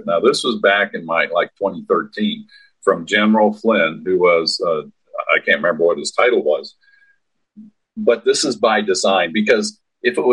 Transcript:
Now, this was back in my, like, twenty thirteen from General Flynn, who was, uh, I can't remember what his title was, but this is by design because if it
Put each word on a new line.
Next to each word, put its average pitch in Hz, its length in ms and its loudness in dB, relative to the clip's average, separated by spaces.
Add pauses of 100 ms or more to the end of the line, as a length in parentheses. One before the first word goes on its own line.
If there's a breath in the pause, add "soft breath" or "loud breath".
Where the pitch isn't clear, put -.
Now, 85 140 0
this 120 240 2
was 113 180 -2
back 101 340 2
in 85 100 -10
my, 80 200 -2
like, 85 300 -4
twenty 92 320 -6
thirteen 90 600 -4 (360 soft breath)
from 87 240 0
General 107 440 2
Flynn, 82 540 -2
who 92 140 0
was, 85 440 2
uh, 80 180 -2 (520)
I 78 60 2
can't - 180 -2
remember 85 280 -2
what 85 120 2
his 71 140 -8
title 113 320 0
was, 73 320 -4 (1200 soft breath)
but 110 260 2
this 135 220 0
is 117 120 -4
by 107 240 2
design 95 520 0
because 107 460 0 (260)
if 120 140 -2
it 131 140 0